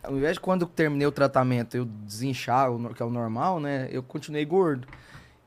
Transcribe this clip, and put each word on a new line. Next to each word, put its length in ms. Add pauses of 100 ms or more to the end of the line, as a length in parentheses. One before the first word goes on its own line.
ao 120
invés 200
de 40
quando 220
eu 60
terminei 400
o 40
tratamento 640
eu 100 (200)
desinchar, 680
o 60
no-, 160
que 80
é 40
o 40
normal, 500
né? 320
Eu 120
continuei 420
gordo. 420 (600)